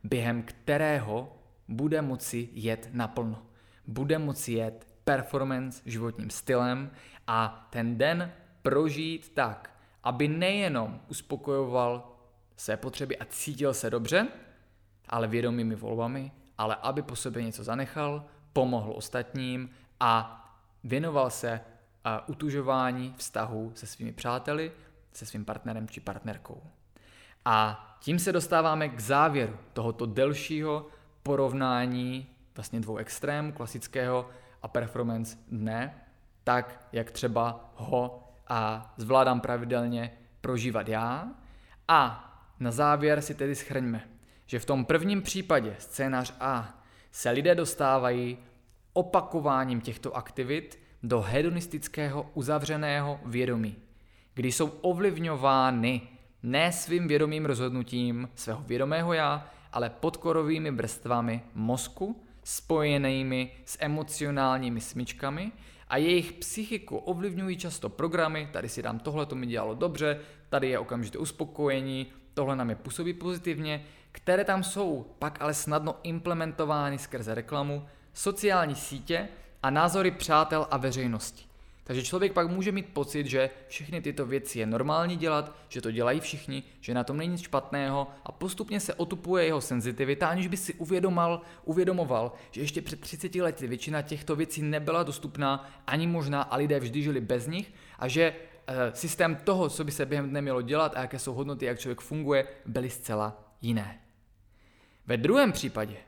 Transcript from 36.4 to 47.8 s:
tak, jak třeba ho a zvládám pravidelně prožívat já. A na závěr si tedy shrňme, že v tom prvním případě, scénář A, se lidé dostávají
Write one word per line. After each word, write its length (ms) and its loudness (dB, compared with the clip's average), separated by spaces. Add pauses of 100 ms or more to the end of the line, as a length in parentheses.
tak, 480 0
jak 180 -2
třeba 640 -2
ho 540 -2 (200)
a 480 -2
zvládám 440 6
pravidelně 720 -2 (280)
prožívat 480 -2
já. 400 -2 (600)
A 400 6 (320)
na 100 0
závěr 520 6
si 120 -6
tedy 200 0
shrňme, 540 -4 (380)
že 120 -2
v 60 -4
tom 200 2
prvním 380 4
případě, 560 2
scénář 600 -2
A, 420 -2 (300)
se 180 0
lidé 240 6
dostávají 840 2 (540)